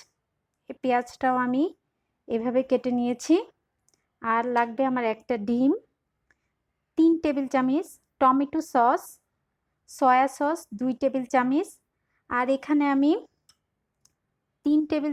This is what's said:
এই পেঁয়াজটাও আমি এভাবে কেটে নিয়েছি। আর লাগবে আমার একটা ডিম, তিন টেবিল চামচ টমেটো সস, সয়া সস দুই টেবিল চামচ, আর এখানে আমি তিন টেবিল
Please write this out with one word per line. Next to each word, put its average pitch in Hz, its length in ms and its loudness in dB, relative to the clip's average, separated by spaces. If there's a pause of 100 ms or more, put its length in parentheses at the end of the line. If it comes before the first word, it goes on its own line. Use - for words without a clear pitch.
(720)
এই - 120 -12
পেঁয়াজটাও 254 540 -2 (100)
আমি 254 180 0 (640)
এভাবে 233 320 -2 (100)
কেটে 247 280 0
নিয়েছি। 240 380 0 (840)
আর 226 200 0 (140)
লাগবে 233 340 0
আমার 247 140 -2 (100)
একটা 233 200 -6 (140)
ডিম, 254 240 2 (1300)
তিন 330 140 6 (100)
টেবিল 277 320 -2
চামচ 262 320 0 (340)
টমেটো 277 400 2 (120)
সস, 262 300 2 (880)
সয়া 262 380 2 (100)
সস 302 200 -2 (220)
দুই 254 200 -2
টেবিল 262 320 -2
চামচ, 269 360 0 (640)
আর 247 160 -2 (100)
এখানে 294 280 0 (100)
আমি 285 180 2 (1500)
তিন 294 120 2 (120)
টেবিল 302 220 -2